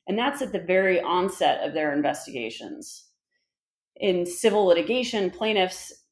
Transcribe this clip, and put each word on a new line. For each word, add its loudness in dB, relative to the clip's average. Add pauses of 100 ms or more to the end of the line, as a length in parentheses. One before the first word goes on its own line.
and -2
that's -2
at -6
the -4
very 4
onset 0
of -4
their 0
investigations. -6 (880)
In 2
civil 2
litigation, 2
plaintiffs -2 (180)